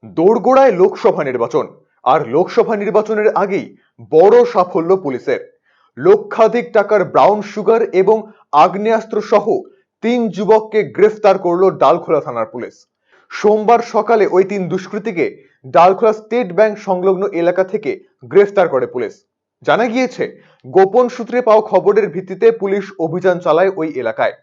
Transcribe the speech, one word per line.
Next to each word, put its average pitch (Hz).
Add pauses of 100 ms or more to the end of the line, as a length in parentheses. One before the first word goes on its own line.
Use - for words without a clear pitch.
দোরগোড়ায় 233
লোকসভা 185
নির্বাচন, 123 (360)
আর 156
লোকসভা 185
নির্বাচনের 214
আগেই 185 (320)
বড় 214
সাফল্য 185
পুলিশের। 131 (380)
লক্ষাধিক 220
টাকার 208
ব্রাউন 170
সুগার 214
এবং 208 (200)
আগ্নেয়াস্ত্র 208
সহ 202 (400)
তিন 233
যুবককে 214
গ্রেফতার 190
করল 185
ডালখোলা 156
থানার 117
পুলিশ। - (420)
সোমবার 214
সকালে 226
ওই 185
তিন 190
দুষ্কৃতীকে 185 (240)
ডালখোলা 190
স্টেট 214
ব্যাংক 214
সংলগ্ন 190
এলাকা 180
থেকে 165 (220)
গ্রেফতার 196
করে 127
পুলিশ। 113 (380)
জানা 190
গিয়েছে, 226 (260)
গোপন 190
সূত্রে 240
পাওয়া 220
খবরের 202
ভিত্তিতে 190
পুলিশ 196
অভিযান 175
চালায় 175
ওই 160
এলাকায়। 120